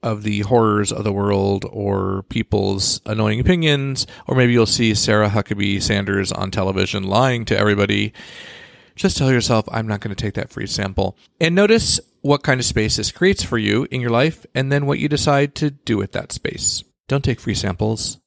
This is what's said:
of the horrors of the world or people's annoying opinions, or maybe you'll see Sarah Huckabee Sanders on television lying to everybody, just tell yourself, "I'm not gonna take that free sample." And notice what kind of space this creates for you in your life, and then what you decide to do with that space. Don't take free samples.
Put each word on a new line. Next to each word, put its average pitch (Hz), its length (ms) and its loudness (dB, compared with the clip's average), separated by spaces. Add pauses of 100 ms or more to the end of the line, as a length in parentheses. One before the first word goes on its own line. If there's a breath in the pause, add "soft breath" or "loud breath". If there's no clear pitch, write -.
of 107 200 -4
the 104 160 -2
horrors 104 520 2
of - 120 -6
the 104 80 0
world 98 600 0
or 98 520 -2
people's 98 800 -2
annoying 107 340 0
opinions, 143 680 0 (180 loud breath)
or 131 100 -2
maybe 123 160 4
you'll 117 140 6
see 110 300 2
Sarah 107 340 2
Huckabee 101 500 -2
Sanders 98 520 -2
on 95 180 -4
television 95 540 -2
lying 117 420 2
to 101 120 0
everybody, 101 540 2 (840 loud breath)
just - 200 0
tell 135 160 2
yourself, 117 400 2
"I'm 110 140 -4
not 104 160 -4
gonna 101 140 -8
take 101 180 -6
that - 160 -8
free - 160 -8
sample." 98 520 -4 (220 soft breath)
And 165 140 2
notice 208 460 4 (220)
what 143 200 2
kind 131 180 2
of 120 60 -2
space 110 300 0
this - 160 -4
creates 190 320 2
for 117 160 -2
you 107 320 2
in 127 100 -4
your 120 80 -2
life, 131 340 0 (120)
and 135 160 0
then 143 160 0
what 143 100 0
you 147 100 -2
decide 143 480 2
to 151 140 -2
do 123 280 -2
with 98 160 -4
that - 180 -6
space. - 520 -4 (240)
Don't 139 160 0
take 123 160 0
free 107 140 -4
samples. 107 720 -4